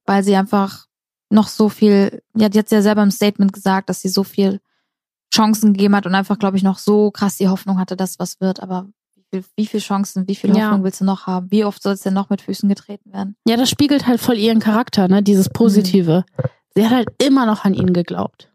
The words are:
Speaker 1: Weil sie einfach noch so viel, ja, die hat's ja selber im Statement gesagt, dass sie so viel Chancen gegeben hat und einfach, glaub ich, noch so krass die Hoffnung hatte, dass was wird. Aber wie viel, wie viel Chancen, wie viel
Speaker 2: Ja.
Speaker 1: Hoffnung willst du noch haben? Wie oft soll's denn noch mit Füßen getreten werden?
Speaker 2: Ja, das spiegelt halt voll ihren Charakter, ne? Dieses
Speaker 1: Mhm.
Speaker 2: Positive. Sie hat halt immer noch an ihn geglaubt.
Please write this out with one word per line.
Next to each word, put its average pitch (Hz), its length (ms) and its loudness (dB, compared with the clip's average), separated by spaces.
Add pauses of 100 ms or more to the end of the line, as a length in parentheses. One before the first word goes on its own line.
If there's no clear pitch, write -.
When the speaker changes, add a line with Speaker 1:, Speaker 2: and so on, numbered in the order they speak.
Speaker 1:
Weil 196 180 2
sie 202 120 2
einfach 196 500 -2 (420)
noch 208 200 2
so 214 200 0
viel, 202 540 2 (120)
ja, 214 140 2
die 202 100 0
hat's 214 140 -2
ja 214 80 4
selber 208 220 2
im 202 80 4
Statement 202 420 0
gesagt, 190 380 -4
dass 185 100 -8
sie 190 80 -6
so 196 160 -2
viel 196 360 -2 (720)
Chancen 214 420 2
gegeben 202 200 2
hat 196 120 -2
und 180 80 -2
einfach, 196 260 -2
glaub 196 140 0
ich, 190 100 0
noch 190 140 0
so 208 340 0
krass - 240 -4
die 190 120 0
Hoffnung 190 300 -2
hatte, 185 180 -4
dass 185 220 -6
was - 220 -10
wird. 190 200 -4
Aber 185 280 -10 (260)
wie - 160 -20
viel, 190 140 -8 (100)
wie 214 120 -4
viel 208 140 -6
Chancen, 196 460 -4
wie 196 80 -4
viel 202 220 -4
Speaker 2:
Ja. 214 100 2
Speaker 1:
Hoffnung 208 160 0
willst 185 180 -6
du 190 40 -2
noch 190 240 -4
haben? 185 240 -6
Wie 214 120 2
oft 208 200 -6
soll's 202 160 -4
denn 190 140 -4
noch 196 160 -4
mit 196 120 -4
Füßen 196 260 -4
getreten 202 440 -6
werden? 196 240 -10 (100)
Speaker 2:
Ja, 226 100 2
das 247 140 0
spiegelt 277 380 0
halt 240 120 2
voll 240 180 0
ihren 226 200 2
Charakter, 214 480 0
ne? 196 160 4
Dieses 196 260 4
Speaker 1:
Mhm. - 40 -10
Speaker 2:
Positive. 185 720 2 (500)
Sie 202 100 2
hat 226 60 0
halt 247 180 0 (140)
immer 269 240 2
noch 214 180 0
an 190 100 2
ihn 180 180 0
geglaubt. 175 640 -6